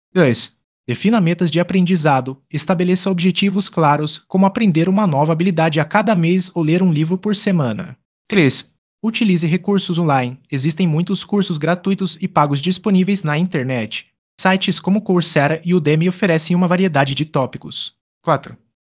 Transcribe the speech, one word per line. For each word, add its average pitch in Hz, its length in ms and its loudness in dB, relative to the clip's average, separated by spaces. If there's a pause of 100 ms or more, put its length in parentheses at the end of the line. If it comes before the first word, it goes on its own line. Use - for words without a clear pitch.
(140)
Dois. 170 420 0 (300)
Defina 202 340 0
metas 170 300 0
de 160 100 0
aprendizado. 160 800 0 (100)
Estabeleça 180 600 0
objetivos 190 580 0
claros, 151 580 0
como 190 200 2
aprender 190 420 2
uma 202 180 2
nova 156 260 0
habilidade 160 460 0
a 151 60 0
cada 208 320 0
mês 175 380 0
ou 170 80 -2
ler 165 200 2
um 180 100 4
livro 156 260 0
por 208 160 -4
semana. 123 640 -2 (300)
Três. 165 460 2 (300)
Utilize 196 440 0
recursos 180 520 0
online. 135 400 0 (120)
Existem 156 360 -2
muitos 170 380 -2
cursos 185 340 -2
gratuitos 180 640 -2
e 190 60 -2
pagos 147 340 0
disponíveis 185 640 0
na 151 140 -2
internet. 131 680 -4 (340)
Sites 190 400 0
como 202 220 0
Coursera 160 640 0
e 175 100 0
Udemy 160 340 2
oferecem 175 480 0
uma 180 100 2
variedade 160 480 0
de 139 100 -2
tópicos. - 680 -6 (280)
Quatro. 160 340 -2 (360)